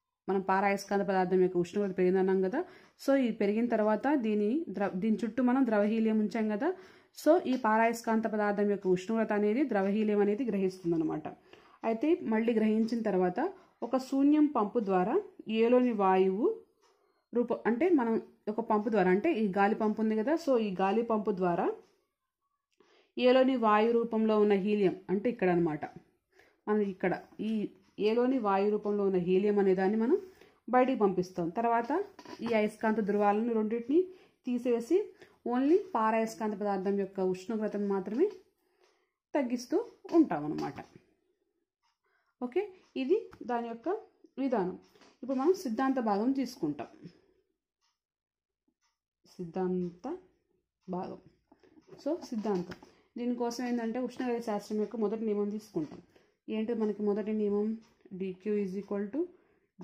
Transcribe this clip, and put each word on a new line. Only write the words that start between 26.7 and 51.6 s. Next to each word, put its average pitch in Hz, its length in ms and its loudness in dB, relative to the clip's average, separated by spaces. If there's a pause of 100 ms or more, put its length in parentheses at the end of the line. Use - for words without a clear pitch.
ఇక్కడ 180 200 -2 (360)
ఈ - 20 -4 (580)
ఏలోని 247 280 2 (100)
వాయు 196 280 2
రూపంలో 208 340 -2
ఉన్న 190 180 2
హీలియం 196 360 2
అనే 190 180 4
దాన్ని 196 220 2
మనం 285 140 2 (560)
బయటికి 254 300 4
పంపిస్తాం. 180 440 -2 (120)
తర్వాత 233 320 0 (540)
ఈ 226 40 -6 (100)
అయస్కాంత 214 400 0 (100)
ధ్రువాలను 208 480 2
రెండింటిని 233 440 0 (460)
తీసేసి 247 500 0 (560)
only 277 240 4 (180)
పారయస్కాంత 220 680 0
పదార్థం 196 420 0
యొక్క 190 160 -6 (140)
ఉష్ణోగ్రతను 208 600 -4
మాత్రమే 214 320 0 (1080)
తగ్గిస్తూ 254 420 -2 (400)
ఉంటాం 185 300 2
అన్నమాట. 151 300 -6 (1700)
ఓకే, 247 160 -2 (400)
ఇది 285 160 2 (340)
దాని 233 200 -4
యొక్క 233 180 -8 (520)
విధానం. 214 340 -2 (460)
ఇప్పుడు 254 200 -4
మనం 320 120 4 (100)
సిద్ధాంత 262 360 0 (100)
భాగం 208 200 0 (100)
తీసుకుంటాం. 151 500 -6 (2500)
సిద్ధాంత 180 720 -6 (880)
భాగం. 147 260 -10 (840)